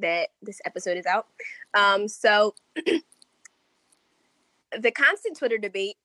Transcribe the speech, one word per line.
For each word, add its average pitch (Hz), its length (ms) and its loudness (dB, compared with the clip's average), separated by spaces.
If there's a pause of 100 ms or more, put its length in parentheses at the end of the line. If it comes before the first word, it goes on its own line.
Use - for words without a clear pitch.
that 170 300 -2 (120)
this - 220 -16
episode 180 320 -6
is 180 100 -10
out. 196 200 -2 (480)
Um, 202 340 4
so 214 460 4 (100)
<clears throat> - 100 -20 (2000)
the 233 120 2
constant 320 460 0
Twitter 233 220 -2
debate 196 460 -6